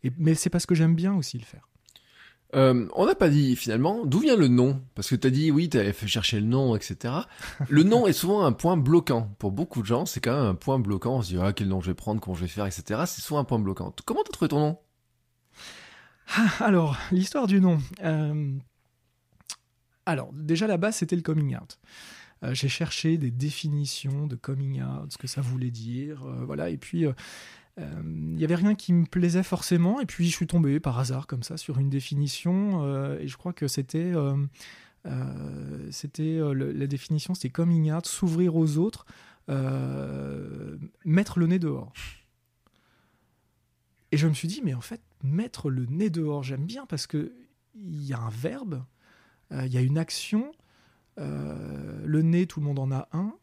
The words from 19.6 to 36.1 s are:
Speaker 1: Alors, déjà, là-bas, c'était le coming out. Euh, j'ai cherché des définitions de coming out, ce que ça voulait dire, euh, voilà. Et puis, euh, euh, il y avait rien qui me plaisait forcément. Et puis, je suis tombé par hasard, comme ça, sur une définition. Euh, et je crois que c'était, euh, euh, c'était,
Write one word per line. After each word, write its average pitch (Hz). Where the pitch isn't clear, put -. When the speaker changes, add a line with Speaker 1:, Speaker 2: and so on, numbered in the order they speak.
Speaker 1:
Alors, 147
déjà, 156
là-bas, 202
c'était 175
le 170
coming 151
out. -
Euh, 127
j'ai 135
cherché 160
des 135
définitions 143
de 127
coming 135
out, 135
ce -
que 131
ça 139
voulait 127
dire, 131
euh, 123
voilà. 151
Et 151
puis, 170
euh, 143
euh, 151
il 160
y 160
avait 160
rien 196
qui 180
me 170
plaisait 175
forcément. 180
Et 226
puis, 170
je 165
suis 170
tombé 156
par 123
hasard, 131
comme 120
ça, 165
sur 131
une 139
définition. 151
Euh, 139
et 147
je 127
crois 180
que 147
c'était, 160
euh, 139
euh, 139
c'était, 156